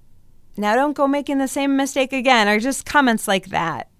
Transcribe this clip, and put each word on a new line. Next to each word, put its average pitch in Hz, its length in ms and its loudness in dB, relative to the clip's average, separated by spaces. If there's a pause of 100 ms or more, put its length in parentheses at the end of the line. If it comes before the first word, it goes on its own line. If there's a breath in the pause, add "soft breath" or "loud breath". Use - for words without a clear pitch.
(560)
"Now 208 180 0
don't 285 180 2
go 277 160 0
making 285 300 -2
the 269 100 0
same 277 280 0
mistake 269 360 -2
again," 247 340 2
or 208 140 2
just 262 240 -4
comments 254 420 2
like 190 200 0
that, 160 420 -6 (120)